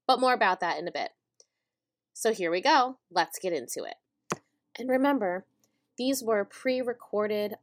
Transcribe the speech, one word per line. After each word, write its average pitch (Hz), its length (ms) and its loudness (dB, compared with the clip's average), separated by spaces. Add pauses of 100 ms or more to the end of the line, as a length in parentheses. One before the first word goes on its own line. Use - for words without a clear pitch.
But 254 120 4
more 254 140 4
about 202 260 2
that 156 200 -2
in 175 80 -6
a 160 40 -10
bit. 139 200 -6 (1000)
So 220 200 0
here 175 160 -2
we 180 120 0
go. 262 360 2 (140)
Let's 170 280 -2
get 180 140 -4
into - 300 -6
it. - 120 -10 (840)
And 254 100 -6
remember, 254 560 0 (520)
these 262 260 -2
were 214 220 0
pre-recorded 214 1160 -2